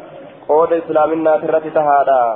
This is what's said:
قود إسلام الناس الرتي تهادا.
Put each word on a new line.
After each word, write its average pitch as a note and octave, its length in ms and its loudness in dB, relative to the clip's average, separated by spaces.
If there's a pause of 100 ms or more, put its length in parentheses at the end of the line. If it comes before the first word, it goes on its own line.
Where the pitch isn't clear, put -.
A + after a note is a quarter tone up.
(480)
قود D#3+ 240 2
إسلام D#3 400 0
الناس D#3 320 0
الرتي D#3 260 -2
تهادا. C#3 520 2 (140)